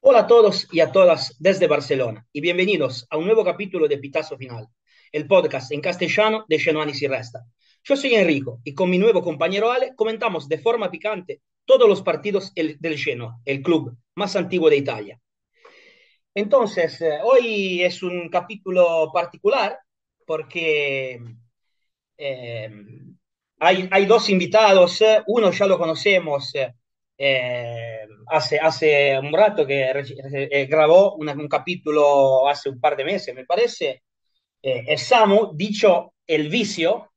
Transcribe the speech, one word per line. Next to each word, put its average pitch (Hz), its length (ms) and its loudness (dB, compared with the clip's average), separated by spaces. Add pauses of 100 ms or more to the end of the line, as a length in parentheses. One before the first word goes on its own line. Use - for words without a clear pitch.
Hola 254 140 6
a 190 60 0
todos 214 440 4
y 165 100 -2
a 156 120 2
todas 175 480 2
desde 180 260 2
Barcelona 135 680 -2
y 147 80 -10
bienvenidos 175 680 -2
a 156 60 -6
un 160 80 -4
nuevo 214 200 2
capítulo 180 440 -2
de 143 100 -2
Pitazo 143 380 -8
Final, 117 320 -16 (420)
el 151 160 -8
podcast 143 460 0
en 147 80 -8
castellano 208 680 -2
de 156 120 0
Genoani 151 360 -2
si 143 140 -6
resta. 127 360 -8 (380)
Yo 277 140 0
soy 269 180 -2
Enrico 151 480 0
y 139 120 -14
con 180 160 -2
mi 180 80 0
nuevo 190 240 2
compañero 175 500 -2
Ale 254 240 -4
comentamos 214 520 -4
de 156 100 -4
forma 220 320 -2
picante 180 500 -10 (240)
todos 240 240 6
los 202 140 2
partidos 190 520 -4
el, 151 240 -4
del 156 180 -6
Genoa, 120 480 -8
el 139 160 -4
club 135 360 0 (180)
más 196 220 -4
antiguo 180 340 2
de 143 60 6
Italia. 110 440 -6 (1120)
Entonces, 208 680 0
eh, 156 220 -2
hoy 214 600 0
es 180 200 -2
un 175 260 -8
capítulo 175 840 0
particular 214 680 -2 (460)
porque, 147 960 -4 (1000)
eh, 120 520 -10 (880)
hay, 185 320 2
hay 196 160 2
dos 214 240 4
invitados, 190 680 4
eh, 214 260 4
uno 208 240 2
ya 185 160 -2
lo 185 120 2
conocemos, 160 760 -2
eh, 131 180 -4 (440)
eh, 120 880 -4 (200)
hace, 151 320 -2
hace 151 600 2
un 147 140 -6
rato 202 340 2
que 135 260 -2
re-, 139 100 -4
re-, 139 480 -8
eh, 139 160 0
grabó 160 480 4
una, 151 180 -8
un 147 140 -10
capítulo 143 1000 2
hace 143 200 -2
un 131 120 -10
par 147 160 0
de 139 80 -6
meses, 185 300 -6
me 131 100 -18
parece, 180 580 -2 (580)
eh, 123 280 -6
es 151 140 -2
Samu, 202 520 4
dicho 190 600 0 (120)
El 151 220 0
Vicio 196 680 -4